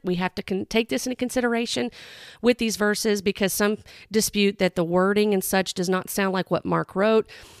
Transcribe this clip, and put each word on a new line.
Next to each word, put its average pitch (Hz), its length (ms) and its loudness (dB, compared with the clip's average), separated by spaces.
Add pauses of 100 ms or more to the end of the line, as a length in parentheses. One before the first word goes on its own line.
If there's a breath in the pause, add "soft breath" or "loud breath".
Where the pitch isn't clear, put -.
We 180 120 -2
have 180 200 -4
to 196 80 -14
con-, 202 240 -4
take 226 220 0
this 254 180 -4
into 254 80 -4
consideration 240 760 -2 (500 loud breath)
with 240 200 2
these 226 160 -2
verses 208 480 0
because 190 280 0
some 208 260 0 (340 loud breath)
dispute 202 480 2
that 185 160 0
the 180 80 2
wording 196 500 2
and 190 100 2
such 190 300 -2
does 180 160 -2
not 185 220 -2
sound 196 220 0
like 185 180 -2
what 170 140 0
Mark 170 300 -2
wrote. 220 320 2 (340 loud breath)